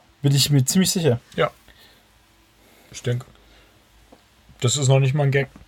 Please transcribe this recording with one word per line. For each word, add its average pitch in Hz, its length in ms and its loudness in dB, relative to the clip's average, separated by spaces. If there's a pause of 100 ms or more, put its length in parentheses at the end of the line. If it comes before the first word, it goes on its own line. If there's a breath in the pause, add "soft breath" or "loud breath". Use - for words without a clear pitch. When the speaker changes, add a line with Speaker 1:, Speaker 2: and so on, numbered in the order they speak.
(220)
Speaker 1:
Bin 139 120 2
ich 139 160 0
mir 143 160 4
ziemlich 185 260 0
sicher. 147 280 0 (160)
Speaker 2:
Ja. 160 160 -2 (1400 soft breath)
Ich - 120 -18
denke. 123 220 -4 (1400 soft breath)
Das 123 160 -2
ist 139 100 -2
noch 135 120 4
nicht 135 140 0
mal 147 100 -2
ein 135 80 0
Gag. 139 180 -2 (180)